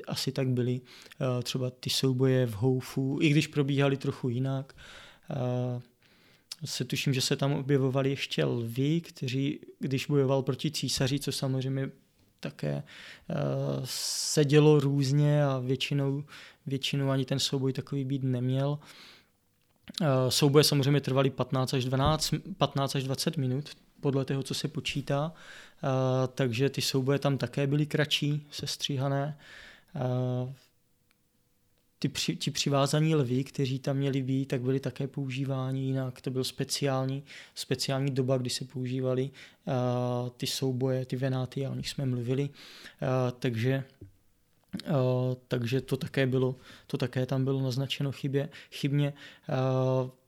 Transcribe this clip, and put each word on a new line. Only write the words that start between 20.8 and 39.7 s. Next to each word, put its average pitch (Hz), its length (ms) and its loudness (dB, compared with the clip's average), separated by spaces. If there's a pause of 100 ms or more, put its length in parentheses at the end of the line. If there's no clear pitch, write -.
trvaly 135 280 2
patnáct 131 440 -2
až 127 120 0
dvanáct, 139 480 2 (240)
patnáct 139 380 0
až 135 80 -2
dvacet 131 340 -2
minut, 135 320 -2 (320)
podle 135 240 2
toho, 135 180 -2
co 143 100 -6
se 147 140 -4
počítá. 143 680 -2 (500)
Eh, 131 520 2
takže 131 340 2
ty 135 120 -4
souboje 135 380 2
tam 139 180 2
také - 300 -2
byly 147 180 2
kratší, 147 680 0
sestříhané. 139 840 -4 (580)
Eh, 127 580 -2 (1500)
ty 143 100 0
při-, - 260 -4
ti - 160 -4
přivázaní 151 640 2
lvi, 127 280 2
kteří 135 360 -4
tam 135 180 -2
měli 139 260 0
být, 131 220 0
tak 135 160 -2
byli 131 180 0
také 135 280 -6
používáni 131 720 -4
jinak. 131 400 -4
To 135 100 -4
byl 131 120 0
speciální, 135 800 -2 (320)
speciální 135 560 -2
doba, 131 260 2
kdy 123 120 -2
se 131 160 -6
používali, 127 640 -2 (380)
eh, 160 40 -2 (640)